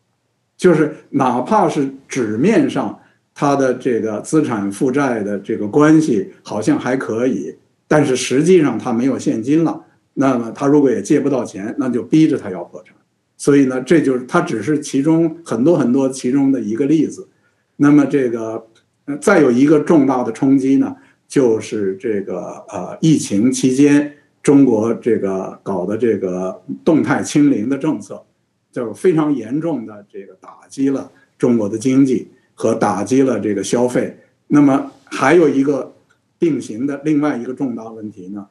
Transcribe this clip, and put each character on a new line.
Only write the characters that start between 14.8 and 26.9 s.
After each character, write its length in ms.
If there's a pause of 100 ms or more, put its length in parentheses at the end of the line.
其 220
中 420
很 180
多 140
很 160
多 160
其 240
中 180
的 80
一 160
个 120
例 200
子。 220 (480)
那 140
么 160
这 240
个， 360 (380)
呃， 140
再 220
有 100
一 160
个 140
重 260
大 180
的 80
冲 240
击 200
呢， 200 (320)
就 320
是 360
这 260
个， 480
呃， 320
疫 160
情 340
期 220
间 360 (320)
中 220
国 300
这 240
个 440
搞 220
的 140
这 180
个 460 (200)
动 200